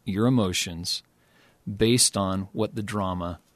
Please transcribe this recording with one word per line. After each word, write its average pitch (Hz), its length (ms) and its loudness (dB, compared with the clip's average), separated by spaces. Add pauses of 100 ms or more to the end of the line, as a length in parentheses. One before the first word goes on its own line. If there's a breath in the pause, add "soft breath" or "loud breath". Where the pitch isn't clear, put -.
your 104 220 0
emotions 92 760 0 (760)
based 113 400 4
on 95 360 0
what 107 220 -2
the 110 80 -6
drama 92 560 -4 (180)